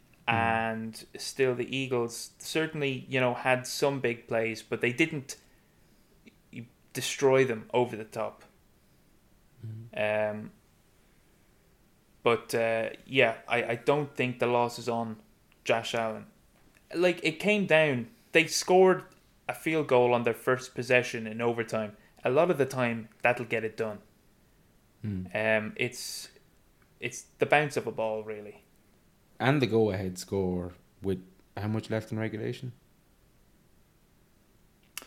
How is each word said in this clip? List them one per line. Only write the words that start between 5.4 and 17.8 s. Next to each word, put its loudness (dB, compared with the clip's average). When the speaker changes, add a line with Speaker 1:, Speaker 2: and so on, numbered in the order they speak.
Speaker 2:
destroy 4
them -4
over 2
the -8
top. -8
Speaker 1:
Mm. -2
Speaker 2:
Um, -8
but, 2
uh, 0
yeah, 4
I, 0
I -2
don't 0
think -2
the 2
loss 2
is -10
on -4
Josh 0
Allen. -4
Like, 2
it 0
came 2
down, 4